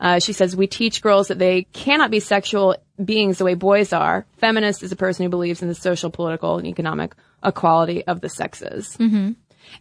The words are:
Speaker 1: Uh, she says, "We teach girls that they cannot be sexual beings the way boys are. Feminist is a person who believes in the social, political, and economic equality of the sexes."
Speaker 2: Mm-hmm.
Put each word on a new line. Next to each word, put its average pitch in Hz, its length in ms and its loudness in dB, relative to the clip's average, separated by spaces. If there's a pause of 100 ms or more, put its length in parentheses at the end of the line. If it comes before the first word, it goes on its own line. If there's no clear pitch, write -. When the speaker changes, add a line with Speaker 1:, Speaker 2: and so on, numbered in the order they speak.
Speaker 1:
Uh, 180 180 4
she 202 140 -2
says, 185 240 0
"We 190 100 2
teach - 360 -4
girls 202 260 4
that 180 100 -4
they 185 340 2
cannot 208 380 0
be 214 100 2
sexual 196 540 2 (280)
beings 202 360 0
the 190 60 0
way 180 100 2
boys 196 380 2
are. 165 340 0 (120)
Feminist 220 440 0
is 185 80 -8
a 185 60 -8
person 185 260 -2
who 180 80 0
believes 175 320 -2
in 175 60 -4
the 170 80 -4
social, 175 340 -2
political, 165 480 -2
and 160 80 -8
economic 160 480 -6 (300)
equality 165 600 2
of 175 160 -4
the 160 80 -8
sexes." - 680 -10
Speaker 2:
Mm-hmm. 208 320 2 (500)